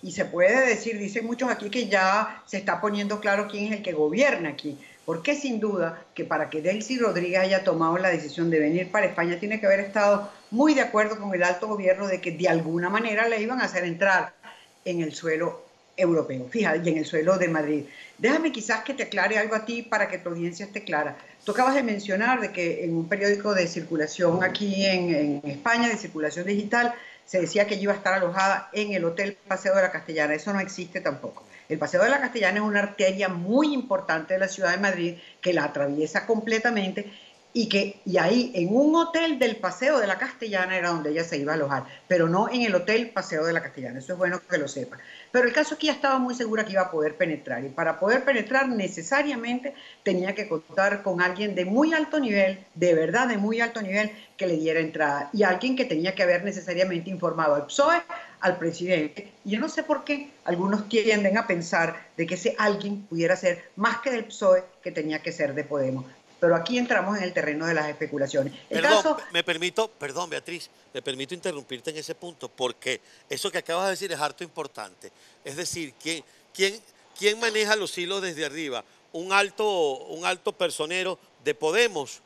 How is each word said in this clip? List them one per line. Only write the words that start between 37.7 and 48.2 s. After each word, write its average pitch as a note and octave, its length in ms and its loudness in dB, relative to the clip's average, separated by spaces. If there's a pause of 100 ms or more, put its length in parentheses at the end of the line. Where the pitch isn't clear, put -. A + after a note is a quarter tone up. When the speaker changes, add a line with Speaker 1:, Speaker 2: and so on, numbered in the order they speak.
Speaker 1:
y F3+ 140 0
ahí A3+ 360 2
en F3+ 180 0
un D4 220 6
hotel E4 460 2
del A#3 160 2
Paseo B3+ 420 0
de G#3+ 80 2
la F#3 120 0
Castellana G3 580 -2
era F3 140 0
donde D3+ 200 -2
ella E3 140 0
se D#3+ 120 -6
iba C#3+ 140 -2
a D#3+ 60 0
alojar, C#3 280 -2 (220)
pero E3 220 4
no G3 200 4
en B3 140 0
el A3 140 2
Hotel A3 340 2
Paseo E3+ 340 -2
de E3 80 0
la E3 80 0
Castellana. C3 380 -10
Eso C#3 140 -10
es F3 80 -8
bueno F3+ 280 0
que F3 80 -2
lo C#3+ 120 0
sepa. - 300 -10 (340)
Pero B3 160 4
el A#3 40 0
caso D4+ 220 2
es D4 60 -12
que D4+ 60 0
ella C#4+ 100 2
estaba C4+ 240 2
muy B3 160 -2
segura A3 280 -2
que F#3+ 100 -8
iba F#3+ 80 4
a F3+ 100 0
poder D3+ 240 0
penetrar, D3 480 -2
y C#3 40 -8
para D#3+ 300 -2
poder A#3+ 260 4